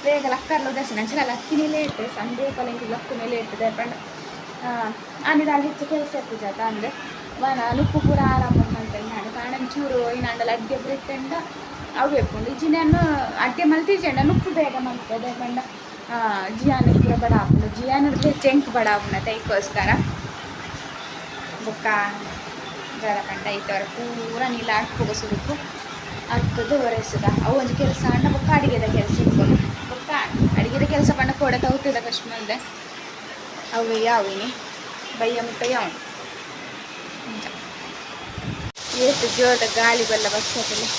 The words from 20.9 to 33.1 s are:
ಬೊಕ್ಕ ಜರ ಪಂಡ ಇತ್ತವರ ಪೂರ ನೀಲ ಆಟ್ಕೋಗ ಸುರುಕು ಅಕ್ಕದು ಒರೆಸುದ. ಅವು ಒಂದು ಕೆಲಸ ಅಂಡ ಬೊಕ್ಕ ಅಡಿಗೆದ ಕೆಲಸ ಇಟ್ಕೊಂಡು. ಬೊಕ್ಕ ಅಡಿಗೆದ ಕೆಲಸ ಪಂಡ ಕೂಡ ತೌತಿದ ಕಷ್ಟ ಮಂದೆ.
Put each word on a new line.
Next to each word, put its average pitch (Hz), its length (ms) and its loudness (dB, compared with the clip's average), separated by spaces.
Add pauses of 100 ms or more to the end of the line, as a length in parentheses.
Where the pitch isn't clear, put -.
ಬೊಕ್ಕ 220 200 -6 (1160)
ಜರ 208 160 0 (100)
ಪಂಡ 196 200 -8
ಇತ್ತವರ 196 360 -4
ಪೂರ 233 680 -6
ನೀಲ 233 260 -4
ಆಟ್ಕೋಗ 220 360 0
ಸುರುಕು 294 420 -4 (800)
ಅಕ್ಕದು 233 440 2
ಒರೆಸುದ. 226 480 0 (220)
ಅವು 254 140 4
ಒಂದು 247 160 0
ಕೆಲಸ - 220 2
ಅಂಡ - 300 4
ಬೊಕ್ಕ - 220 2
ಅಡಿಗೆದ 269 320 6
ಕೆಲಸ - 380 2
ಇಟ್ಕೊಂಡು. - 680 4
ಬೊಕ್ಕ - 200 -10 (500)
ಅಡಿಗೆದ 262 240 2
ಕೆಲಸ 277 280 4
ಪಂಡ 262 200 2
ಕೂಡ 262 300 2
ತೌತಿದ 269 340 2
ಕಷ್ಟ 233 320 -4
ಮಂದೆ. 220 260 -6 (1200)